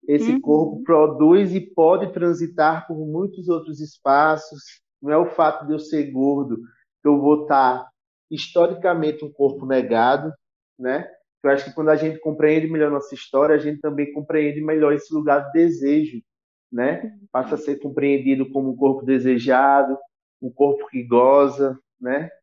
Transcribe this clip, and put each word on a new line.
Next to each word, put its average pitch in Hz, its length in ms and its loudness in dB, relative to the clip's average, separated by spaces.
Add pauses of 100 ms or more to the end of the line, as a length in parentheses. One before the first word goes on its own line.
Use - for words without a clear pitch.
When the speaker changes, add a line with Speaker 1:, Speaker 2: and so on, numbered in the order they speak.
Speaker 1:
Esse 151 260 0
Speaker 2:
Uhum. 269 80 0
Speaker 1:
corpo 147 420 0
produz 160 720 4
e 190 60 -2
pode 175 520 2
transitar 165 760 -2
por 160 80 -10 (100)
muitos 175 420 -8
outros 156 320 -4
espaços. 151 1000 -2 (200)
Não 143 120 -4
é 151 40 4
o 175 100 4
fato 156 400 -2
de 151 60 -4
eu 151 60 -4
ser 147 320 -6
gordo 135 460 -2 (440)
que 147 80 0
eu 147 120 4
vou 151 260 2
tá 127 420 0 (420)
historicamente 170 920 -2
um 147 80 -14
corpo 139 320 -2
negado, 131 680 0 (460)
né? 131 300 -6 (360)
Eu 139 60 4
acho 139 140 2
que - 100 -18
quando 156 160 -2
a 151 60 6
gente 156 240 -4
compreende 156 480 0
melhor 151 220 0
nossa 143 240 -6
história, 147 400 0
a 147 40 4
gente 147 220 -4
também 143 320 -6
compreende 147 480 -4
melhor 156 320 2
esse 147 220 -4
lugar 147 260 2
do 139 120 -12
desejo, 151 680 0 (500)
né? 127 340 -4
Speaker 2:
Uhum. - 280 -16
Speaker 1:
Passa 131 220 -4
a 143 40 -6
ser 143 200 -6
compreendido 135 720 -2
como 135 220 -4
um 117 40 -8
corpo 135 280 0
desejado, 131 920 2 (440)
um 127 100 -10
corpo 143 380 0
que 127 160 -8
goza, 131 720 2 (220)
né? 139 280 -6 (140)